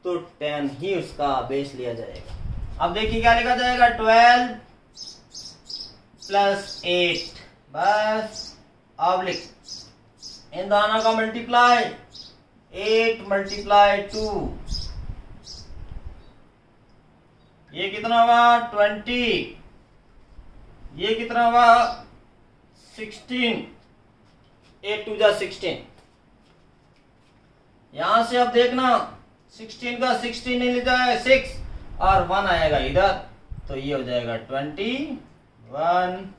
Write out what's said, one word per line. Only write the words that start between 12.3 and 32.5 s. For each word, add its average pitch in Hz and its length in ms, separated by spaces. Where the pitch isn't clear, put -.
एट 220 560
मल्टीप्लाई 196 720
टू, 214 140
ये 196 160
कितना 233 320
हुआ, 240 360
ट्वेंटी, 208 880
ये 208 180
कितना 233 300
हुआ, 233 380
सिक्सटीन, 233 720
एट 208 220
टू 214 100
जा 202 220
सिक्सटीन। 185 460
यहां 185 320
से 240 120
अब 247 120
देखना, 247 360
सिक्सटीन 240 460
का 247 200
सिक्सटीन 247 400
नहीं 247 100
लेता 247 280
है, 247 260
सिक्स - 800
और 190 260
वन 190 200
आएगा 160 320